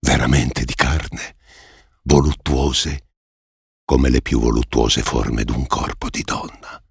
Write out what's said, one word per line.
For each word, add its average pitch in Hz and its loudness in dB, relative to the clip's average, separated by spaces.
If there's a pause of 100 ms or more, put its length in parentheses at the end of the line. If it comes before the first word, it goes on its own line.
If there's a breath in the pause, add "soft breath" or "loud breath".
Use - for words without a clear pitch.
veramente - 2
di - -8
carne, - -2 (680 soft breath)
voluttuose 71 0 (800)
come 65 4
le 62 4
più - 0
voluttuose 57 0
forme 55 -2
d'un 62 -2
corpo - -6
di - -6
donna - -10